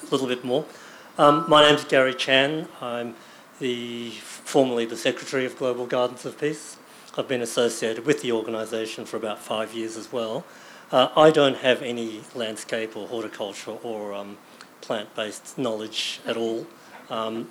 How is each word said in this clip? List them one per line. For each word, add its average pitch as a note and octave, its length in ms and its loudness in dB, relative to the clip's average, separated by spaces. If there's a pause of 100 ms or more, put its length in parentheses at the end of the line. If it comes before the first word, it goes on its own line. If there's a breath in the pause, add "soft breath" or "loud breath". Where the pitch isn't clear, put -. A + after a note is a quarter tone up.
(100)
little C3+ 160 0
bit B2 180 -4
more. C3 200 0 (540 loud breath)
Um, D#3 280 8
my D3+ 160 8
name's D3 220 6
Gary C3 300 4
Chan. C#3 520 2 (140)
I'm A#2+ 340 -6 (460 loud breath)
the, A#2+ 500 -6
formerly A#2+ 760 0
the A#2 100 -8
Secretary C3 500 -2
of A#2+ 100 -10
Global B2 300 -2
Gardens B2 400 -2
of A#2+ 100 -10
Peace. D3+ 420 -6 (380 loud breath)
I've - 120 -4
been B2 140 -2
associated A#2 640 0
with D3 180 2
the B2 100 -2
organisation A2 720 -4
for A2+ 120 -8
about G#2 220 -6
five A2 340 -6
years A2+ 240 -6
as G#2 140 -12
well. A#2+ 340 -4 (460 loud breath)
Uh, C3 240 6
I D#3+ 160 10
don't C#3+ 280 6
have B2+ 220 2
any A#2 420 -6 (120)
landscape A2+ 600 -6
or G2+ 100 -8
horticulture A2 800 -8
or, G#2 300 -8
um, G2+ 240 -10 (420 loud breath)
plant-based G#2+ 800 -8
knowledge A2 680 -4
at A2+ 100 -2
all, A2+ 300 -4 (420 loud breath)
um, A2+ 420 -6